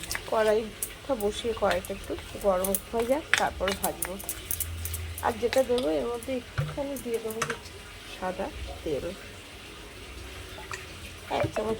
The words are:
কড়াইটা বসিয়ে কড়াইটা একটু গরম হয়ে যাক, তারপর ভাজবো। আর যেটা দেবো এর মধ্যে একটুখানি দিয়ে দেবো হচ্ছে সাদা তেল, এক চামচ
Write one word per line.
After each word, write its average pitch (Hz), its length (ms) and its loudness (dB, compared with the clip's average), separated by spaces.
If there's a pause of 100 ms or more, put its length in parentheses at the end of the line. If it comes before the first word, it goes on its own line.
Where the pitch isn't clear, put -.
(320)
কড়াইটা 220 800 4 (100)
বসিয়ে 214 380 2
কড়াইটা 190 360 4
একটু - 160 -4 (320)
গরম 190 240 6 (220)
হয়ে 233 200 4
যাক, 294 120 4 (160)
তারপর 185 280 2 (140)
ভাজবো। 175 320 0 (1120)
আর - 160 4
যেটা 240 280 4
দেবো 247 180 4 (120)
এর 254 120 2
মধ্যে 240 280 -4
একটুখানি 277 640 -2
দিয়ে 226 200 0
দেবো 220 240 -4
হচ্ছে - 260 -6 (420)
সাদা 185 320 -2 (360)
তেল, 151 220 0 (2250)
এক - 160 4
চামচ 220 260 2